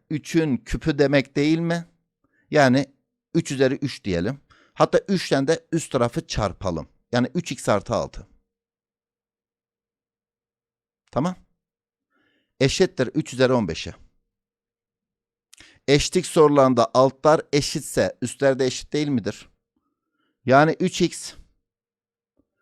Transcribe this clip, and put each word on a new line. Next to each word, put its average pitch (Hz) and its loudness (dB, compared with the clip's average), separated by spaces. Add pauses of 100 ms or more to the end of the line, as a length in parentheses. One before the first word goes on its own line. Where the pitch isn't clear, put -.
üçün 151 -2
küpü 143 -4
demek 139 2
değil 156 2
mi? 170 -4 (680)
Yani 139 4 (480)
üç - -2
üzeri 135 2
üç - -8
diyelim. 98 -4 (320)
Hatta - 0
üçten 151 -2
de 160 -2
üst 165 -4
tarafı 120 -2
çarpalım. 90 -6 (220)
Yani 123 -2
üç 175 -6
x - -6
artı 110 -2
altı. 73 -6 (2750)
Tamam. 175 -4 (1200)
Eşittir 135 0
üç 151 -6
üzeri 127 2
on 113 0
beşe. 80 -10 (1900)
Eşlik 147 2
sorularında 135 4
altlar 139 2 (120)
eşitse 135 -2
üstler 135 0
de 131 0
eşit - -6
değil 151 -2
midir? 110 -4 (960)
Yani 143 4
üç 180 -2
x - -4 (1300)